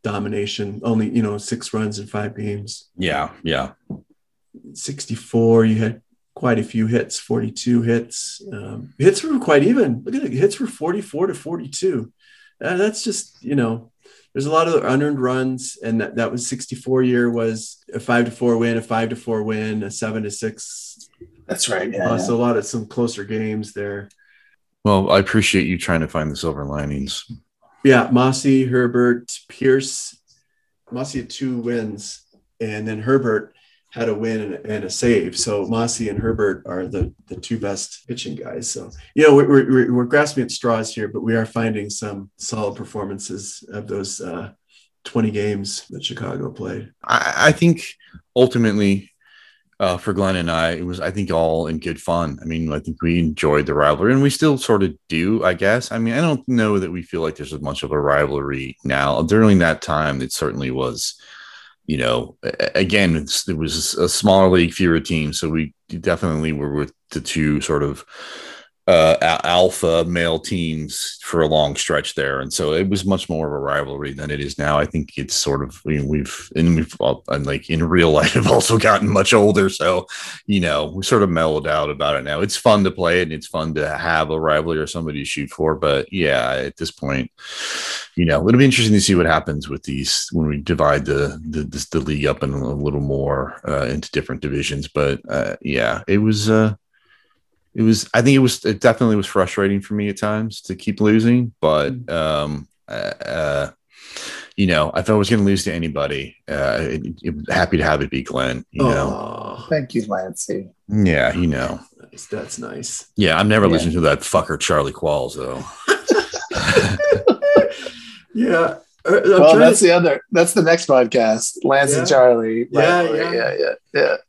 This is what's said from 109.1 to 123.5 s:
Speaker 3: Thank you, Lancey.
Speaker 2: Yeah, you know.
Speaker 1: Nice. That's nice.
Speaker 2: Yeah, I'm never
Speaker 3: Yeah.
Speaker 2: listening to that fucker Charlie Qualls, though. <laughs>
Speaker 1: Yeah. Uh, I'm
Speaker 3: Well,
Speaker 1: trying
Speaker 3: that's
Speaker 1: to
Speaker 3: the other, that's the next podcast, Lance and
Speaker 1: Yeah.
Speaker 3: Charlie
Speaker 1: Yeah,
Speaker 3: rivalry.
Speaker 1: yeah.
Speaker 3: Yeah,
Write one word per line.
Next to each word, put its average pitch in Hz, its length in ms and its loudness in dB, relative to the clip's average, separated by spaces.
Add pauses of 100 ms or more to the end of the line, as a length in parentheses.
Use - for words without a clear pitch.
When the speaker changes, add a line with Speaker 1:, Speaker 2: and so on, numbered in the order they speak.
Speaker 3:
Thank 151 260 -2
you, 110 120 -2
Lancey. 95 640 -6 (200)
Speaker 2:
Yeah, 80 440 4
you 87 140 0
know. 65 320 -2 (320)
Speaker 1:
Nice. - 140 -20
That's - 340 -10
nice. - 460 -12 (100)
Speaker 2:
Yeah, 82 240 4
I'm 104 80 4
never 107 200 6
Speaker 3:
Yeah. 85 60 6
Speaker 2:
listening 82 200 0
to 85 80 0
that 71 200 4
fucker - 380 -2
Charlie 73 320 0
Qualls, 73 440 -2
though. 65 280 -8 (240)
<laughs> - 1500 0 (1000)
Speaker 1:
Yeah. 220 420 2 (300)
Uh, 190 180 4
I'm 175 60 6
Speaker 3:
Well, 190 220 10
Speaker 1:
trying 214 80 8
Speaker 3:
that's 226 200 8
Speaker 1:
to 196 60 6
Speaker 3:
the 170 60 8
other, 170 300 4 (100)
that's 170 220 4
the 180 80 2
next 165 260 4
podcast, 117 760 4
Lance 139 320 4
and - 140 0
Speaker 1:
Yeah. 147 80 6
Speaker 3:
Charlie 117 540 6
Speaker 1:
Yeah, 175 300 4
Speaker 3:
rivalry. 113 180 0
Speaker 1:
yeah. 113 140 -2
Speaker 3:
Yeah, 117 260 0